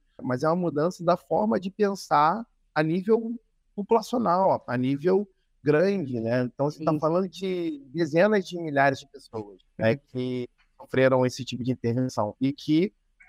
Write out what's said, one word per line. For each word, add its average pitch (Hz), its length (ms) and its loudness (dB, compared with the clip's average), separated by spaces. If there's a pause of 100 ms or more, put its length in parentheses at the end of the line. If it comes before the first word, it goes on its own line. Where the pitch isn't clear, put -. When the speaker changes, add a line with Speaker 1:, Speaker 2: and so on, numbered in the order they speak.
(220)
Speaker 1:
mas 127 220 -4
é 156 40 0
uma 165 80 2
mudança 170 480 -2
da 170 140 2
forma 214 420 0
de 190 120 -6
pensar 196 760 0 (300)
a 156 80 2
nível 214 500 0 (420)
populacional, 196 920 2
a 123 100 -2
nível 143 500 0 (360)
grande, 151 560 2
né? 117 240 0
Então, 135 260 -2
você 151 160 -8
tá 160 60 2
Speaker 2:
Sim. 151 80 0
Speaker 1:
falando 165 280 0
de 175 600 -6
dezenas 170 600 2
de 180 140 -12
milhares 139 380 2
de - 80 -20
pessoas, 104 540 -14 (180)
né, 113 140 2
Speaker 2:
Uhum. 127 60 -4 (100)
Speaker 1:
que 127 400 -6 (280)
sofreram 127 480 2
esse 127 180 -4
tipo 123 200 -8
de 123 80 -2
intervenção 120 680 -2
e 135 140 0
que, 160 400 0 (360)